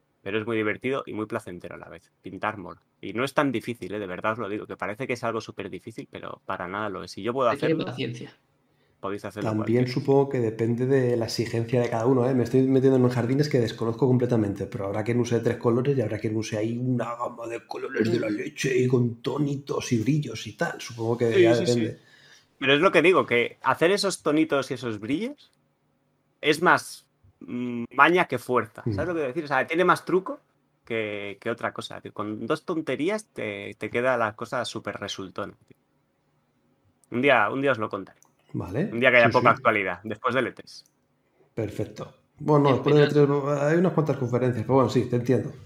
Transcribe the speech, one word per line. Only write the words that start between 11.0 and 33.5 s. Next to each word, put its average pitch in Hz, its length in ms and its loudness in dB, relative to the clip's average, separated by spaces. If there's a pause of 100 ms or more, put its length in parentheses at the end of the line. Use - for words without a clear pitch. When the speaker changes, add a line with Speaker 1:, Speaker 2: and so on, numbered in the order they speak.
Speaker 3:
la 113 80 0
exigencia 117 560 -2
de 120 100 0
cada 113 160 -2
uno, 127 220 4
¿eh? 139 60 0
Me 120 100 2
estoy 131 180 4
metiendo 135 360 4
en 123 100 6
jardines 127 400 0
que 135 100 2
desconozco 113 480 0
completamente, 117 600 2
pero 98 200 -6
habrá 104 160 -2
quien 117 160 0
use 117 220 2
tres 117 160 0
colores 131 420 2
y 117 40 0
habrá 107 180 -4
quien 110 160 -4
use 110 200 -4
ahí 117 220 -2
una 120 380 -2
gama 117 320 -10
de 117 180 -10
colores - 460 -2
de 117 80 0
la 110 100 -4
Speaker 1:
Mm. 104 40 -2
Speaker 3:
leche - 440 -2
y 127 80 4
con 120 360 2
tonitos 139 680 -2
y 120 80 2
brillos 117 480 -2
y 104 60 -12
tal. - 280 -4
Supongo 117 380 -4
que 117 160 2
Speaker 1:
Sí, - 80 6
Speaker 3:
ya 117 140 8
Speaker 1:
sí, 95 100 0
sí. 120 140 2
Speaker 3:
depende. 110 200 -4 (600)
Speaker 1:
Pero 139 140 6
es 143 60 4
lo 196 120 4
que 160 100 6
digo, 156 240 6
que 120 360 0
hacer 143 280 4
esos 196 320 0
tonitos 151 480 0
y 135 40 -4
esos 113 260 -6
brillos 180 500 -6 (880)
es 151 220 2
más, - 440 2 (340)
mm, 120 520 -6
maña 160 360 4
que 123 100 -4
fuerza. 117 460 -2
¿Sabes 110 100 -2
Speaker 3:
Mm. - 60 -4
Speaker 1:
lo 160 60 -2
que 180 80 -4
quiero 151 120 -2
decir? 147 200 -6
O - 20 -12
sea, 131 180 0
tiene 165 180 2
más 175 200 2
truco 185 340 -2 (460)
que, 104 560 -6
que 113 100 -4
otra 113 220 -4
cosa. - 280 -12
Que - 120 -16
con 107 340 -8
dos 151 180 -4
tonterías 160 680 -4
te, 101 460 -8